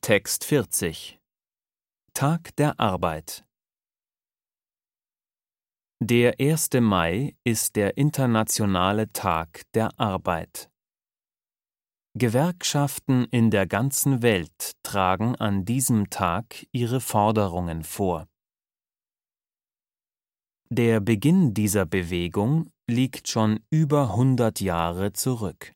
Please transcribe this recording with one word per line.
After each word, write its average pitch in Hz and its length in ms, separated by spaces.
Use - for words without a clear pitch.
Text - 320
vierzig. - 760
Tag 160 440
der 147 240
Arbeit. 87 640
Der 120 400
erste 143 400
Mai 98 640
ist - 320
der 101 180
internationale 110 1160
Tag 82 480
der 110 240
Arbeit. 92 720
Gewerkschaften 135 1200
in 117 200
der 98 160
ganzen 131 540
Welt - 520
tragen 95 540
an 101 260
diesem 117 460
Tag 92 640
ihre 120 260
Forderungen 92 880
vor. 87 420
Der 113 300
Beginn 117 540
dieser 101 320
Bewegung 92 840
liegt 123 440
schon 110 400
über 147 440
hundert 123 460
Jahre 90 540
zurück. 113 640